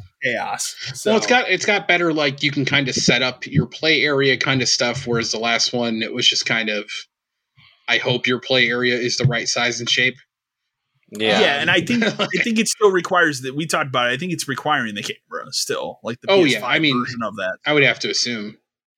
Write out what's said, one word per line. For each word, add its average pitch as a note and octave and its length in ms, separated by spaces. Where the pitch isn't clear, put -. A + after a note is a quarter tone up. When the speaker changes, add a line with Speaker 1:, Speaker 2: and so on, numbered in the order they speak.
Speaker 1:
chaos. G#2 500
So - 160
Speaker 2:
Well, A3 80
it's - 80
got, B3 240
it's F3+ 160
got G3+ 200
better, F3 260
like, D3 300
you D3 80
can C#3 140
kinda C#3 280
set B2 300
up B2+ 240
your B2+ 200
play D#3 360
area C#3 340
kinda C3 300
stuff, - 400
whereas A2+ 240
the A2+ 80
last A#2 340
one, A#2 300
it A#2 100
was A#2+ 140
just - 200
kind A2+ 240
of, G#2 200
"I A#2 120
hope B2 280
your B2 140
play B2+ 280
area B2 280
is A#2+ 220
the A#2+ 80
right A#2 220
size A#2+ 320
and A#2 100
shape." B2+ 260
Speaker 3:
Yeah. G#2+ 300
Speaker 1:
Yeah, C#3+ 220
and E3 80
I F3 100
think, A#3+ 220
Speaker 2:
<laughs> G#3+ 180
Speaker 1:
I G3 60
think A3+ 140
it A3 100
still G#3 220
requires E3+ 500
that, C3 160
we D#3+ 100
talked D#3 220
about B2 220
it, - 20
I B2+ 60
think F3+ 140
it's - 140
requiring C3 480
the G#2 80
camera - 500
still, D#2+ 500
like, A2+ 180
the - 100
Speaker 2:
Oh, F#3+ 140
Speaker 1:
P C3 100
S G#2+ 60
five - 20
Speaker 2:
yeah, - 60
I D3 120
mean, C#3 220
Speaker 1:
version A#2 200
of G#2 140
that. F#2 280
Speaker 2:
I D3 80
would D3 120
have A#2+ 160
to A2+ 100
assume. A2+ 480